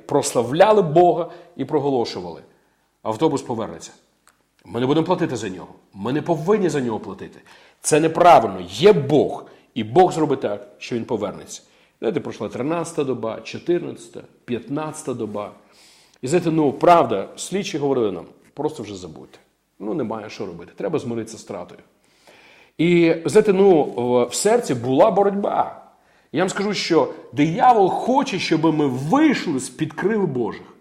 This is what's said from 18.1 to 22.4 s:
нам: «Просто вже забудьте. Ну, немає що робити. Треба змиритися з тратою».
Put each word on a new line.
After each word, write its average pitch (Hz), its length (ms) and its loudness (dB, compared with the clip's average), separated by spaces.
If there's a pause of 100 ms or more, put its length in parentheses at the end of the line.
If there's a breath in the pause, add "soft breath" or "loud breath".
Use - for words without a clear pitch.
нам: 85 120 -10 (300)
«Просто 147 280 -8
вже 101 140 -12
забудьте. 78 420 -18 (400)
Ну, 202 160 -8
немає 110 360 -8
що - 160 -12
робити. 87 300 -16
Треба 180 220 -4
змиритися 113 400 -8
з - 60 -20
тратою». 90 360 -14 (1000 soft breath)